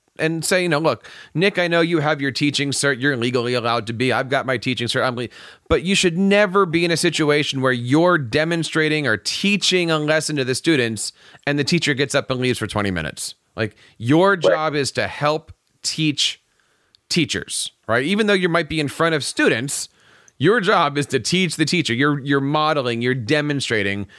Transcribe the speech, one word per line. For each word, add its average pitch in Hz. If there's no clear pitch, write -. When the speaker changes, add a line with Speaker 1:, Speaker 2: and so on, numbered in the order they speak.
Speaker 1:
and 160
say, 185
you 175
know, 147
"Look, 151
Nick, 190
I 175
know 170
you 170
have 147
your 139
teaching 143
cert. 139
You're 139
legally 123
allowed 117
to 117
be. 123
I've 123
got 127
my 131
teaching 120
cert. 120
I'm 123
le-," 120
but 156
you 190
should 175
never 196
be 170
in 175
a 165
situation 147
where 131
you're 147
demonstrating 156
or 110
teaching 180
a 156
lesson 151
to 131
the 127
students 120
and 143
the 143
teacher 147
gets 131
up 135
and 127
leaves 127
for 113
twenty 101
minutes. 80
Like, 110
your 160
Speaker 2:
Right. 180
Speaker 1:
job 156
is 143
to 110
help 151
teach -
teachers, -
right? 117
Even 202
though 208
you 180
might 165
be 160
in 143
front 165
of 143
students, -
your 208
job 170
is 143
to 135
teach 180
the 156
teacher. 151
You're, 147
you're 143
modeling, 139
you're 127
demonstrating, 120